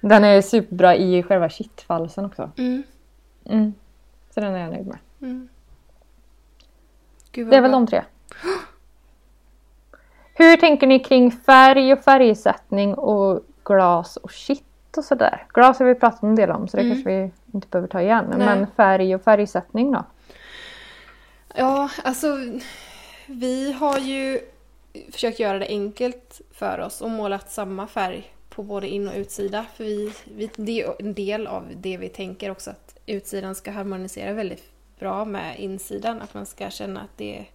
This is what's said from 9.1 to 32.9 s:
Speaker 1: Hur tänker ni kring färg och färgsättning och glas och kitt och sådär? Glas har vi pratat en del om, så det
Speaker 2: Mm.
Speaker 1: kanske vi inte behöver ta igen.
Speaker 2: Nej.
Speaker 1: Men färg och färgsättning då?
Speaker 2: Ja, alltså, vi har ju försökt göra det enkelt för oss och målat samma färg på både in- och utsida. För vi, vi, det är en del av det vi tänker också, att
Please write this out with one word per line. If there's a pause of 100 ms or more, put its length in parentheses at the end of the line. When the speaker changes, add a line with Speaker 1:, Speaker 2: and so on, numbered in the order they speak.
Speaker 1:
Hur
tänker
ni
kring
färg
och
färgsättning
och (240)
glas
och
kitt
och
sådär? (100)
Glas
har
vi
pratat
en
del
om,
så
det
Speaker 2:
Mm.
Speaker 1:
kanske
vi (220)
inte
behöver
ta
igen.
Speaker 2:
Nej.
Speaker 1:
Men (100)
färg
och
färgsättning
då? (1500)
Speaker 2:
Ja, (140)
alltså, (1000)
vi
har
ju (720)
försökt
göra
det
enkelt (120)
för
oss
och
målat
samma
färg (200)
på
både
in-
och
utsida. (100)
För
vi, (240)
vi,
det
är
en
del
av (120)
det
vi
tänker
också,
att